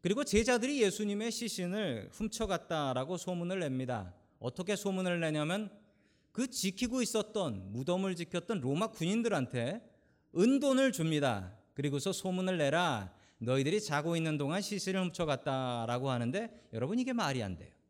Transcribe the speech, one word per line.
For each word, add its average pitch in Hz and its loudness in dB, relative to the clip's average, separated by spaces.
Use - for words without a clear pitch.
그리고 214 0
제자들이 247 4
예수님의 208 0
시신을 185 -4
훔쳐갔다라고 165 -2
소문을 175 -2
냅니다. 123 -2
어떻게 180 -4
소문을 185 0
내냐면 165 0
그 262 0
지키고 226 0
있었던, 151 -2
무덤을 175 0
지켰던 175 -4
로마 143 0
군인들한테 175 0
은돈을 269 6
줍니다. 139 0
그리고서 143 -2
소문을 185 0
내라. 143 2
너희들이 139 2
자고 156 0
있는 160 2
동안 147 0
시신을 190 -2
훔쳐갔다라고 131 0
하는데, 127 -2
여러분, 139 0
이게 254 -2
말이 143 0
안 95 -4
돼요. 82 -16